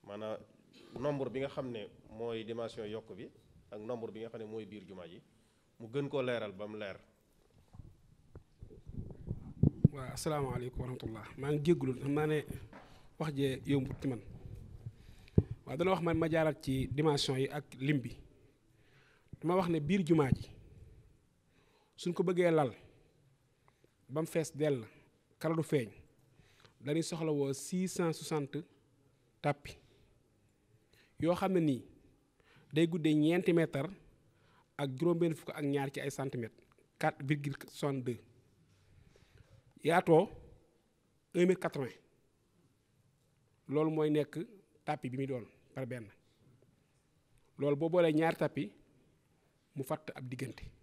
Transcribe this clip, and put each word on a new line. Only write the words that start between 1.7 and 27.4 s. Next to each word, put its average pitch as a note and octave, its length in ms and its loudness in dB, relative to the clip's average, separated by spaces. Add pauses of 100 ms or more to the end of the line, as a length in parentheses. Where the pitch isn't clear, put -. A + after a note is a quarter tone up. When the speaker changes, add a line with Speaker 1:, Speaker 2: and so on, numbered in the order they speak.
Speaker 1:
ne G#2+ 180 -8 (220)
mooy A2+ 340 -6
dimension A2+ 420 -8
yokk G#2+ 300 -10
bi A#2+ 120 -14 (420)
ak A2 100 -12
nombre A2+ 320 -8
bi A2 80 -12
nga A2+ 80 -8
xam A2+ 120 -12
ne G#2+ 60 -10
mooy A2 200 -8
biir G2+ 200 -14
jumaa F2+ 220 -14
ji, F2 120 -18 (600)
mu A#2 80 -14
gën C#3 200 -4
koo C#3 140 0
leeral A2+ 300 -2
ba G2+ 140 -10
mu G#2+ 120 -10
leer. G2 180 -8 (3000)
Speaker 2:
Waaw, C3 200 -10
asalaamaaleykum B2+ 680 -2
wa B2+ 60 -4
rahmatullah. A2+ 400 -8 (120)
Maa C#3 140 -2
ngi D3 120 2
jégalu, C#3 360 4
xam C#3 120 -2
naa D3+ 140 2
ne D3+ 180 2 (720)
wax D#3 160 -4
jee C3+ 320 0
yombut C#3 340 0
ci C#3+ 80 -2
man. A#2 120 -2 (1500)
Waaw, C3 100 -6
dana F3 140 2
wax E3+ 120 0
man E3 160 2
ma D#3+ 100 2
jaaraat D#3 340 2
ci C3 300 0
dimension C#3+ 460 2
yi C3+ 100 0
ak D3 160 -8 (160)
lim C#3+ 200 2
bi. A#2 160 -10 (1200)
Dama F3 160 2
wax F3+ 120 2
ne E3 120 2
biir F3+ 260 2
jumaa D3+ 240 6
ji - 200 -2 (1500)
suñ F3 160 -2
ko F#3+ 100 0
bëggee F3 280 4
lal D3 220 4 (1400)
ba C#3+ 140 -4
mu E3 60 -2
fees D#3+ 260 -2
dell, C#3 300 0 (540)
kala D#3+ 180 0
du D#3+ 60 0
feeñ, B2 280 0 (880)
dañuy D3+ 220 0
soxla D#3+ 300 -2
woo C#3 200 0